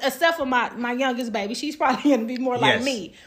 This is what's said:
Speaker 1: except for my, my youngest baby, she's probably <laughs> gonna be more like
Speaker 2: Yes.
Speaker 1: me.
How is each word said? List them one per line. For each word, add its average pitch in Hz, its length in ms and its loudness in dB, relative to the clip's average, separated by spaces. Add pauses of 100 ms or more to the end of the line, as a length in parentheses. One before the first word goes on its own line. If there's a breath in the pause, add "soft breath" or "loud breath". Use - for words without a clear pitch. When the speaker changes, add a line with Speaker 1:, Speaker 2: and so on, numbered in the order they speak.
Speaker 1:
except 330 360 2
for 285 80 -4
my, 247 240 2
my 240 200 -6
youngest 247 420 -2
baby, 214 220 -4
she's 302 220 -6
probably 285 340 2
<laughs> 269 60 6
gonna 220 100 0
be 247 120 -6
more 247 200 0
like 269 200 4
Speaker 2:
Yes. 240 60 -4
Speaker 1:
me. 233 300 -4 (120 loud breath)